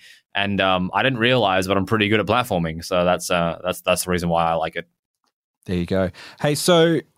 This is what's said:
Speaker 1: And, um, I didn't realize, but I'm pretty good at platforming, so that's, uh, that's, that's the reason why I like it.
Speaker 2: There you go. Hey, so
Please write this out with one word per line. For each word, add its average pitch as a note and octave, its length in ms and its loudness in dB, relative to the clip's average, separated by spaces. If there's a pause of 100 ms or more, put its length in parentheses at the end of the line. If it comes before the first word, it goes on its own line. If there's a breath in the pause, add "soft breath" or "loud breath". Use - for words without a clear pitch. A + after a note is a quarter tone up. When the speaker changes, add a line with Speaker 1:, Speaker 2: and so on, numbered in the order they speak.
(360 loud breath)
Speaker 1:
And, G2+ 260 -2
um, F#2 320 0
I G2+ 80 2
didn't B2+ 160 0
realize, G#2+ 500 2
but G2 80 0
I'm F#2+ 120 0
pretty G#2+ 200 2
good G#2+ 120 2
at F#2 80 -2
platforming, F2 580 -2
so F2+ 180 0
that's, F2+ 280 0
uh, E2+ 320 0
that's, F2+ 180 -4
that's F2+ 240 0
the F#2 60 -4
reason F2 180 -2
why E2+ 160 2
I E2 80 0
like D#2+ 220 -4
it. E2+ 120 -10 (800)
Speaker 2:
There F#2 100 -4
you F2 100 -2
go. F#2+ 260 0 (280 loud breath)
Hey, D3 160 0
so E3 460 4 (160)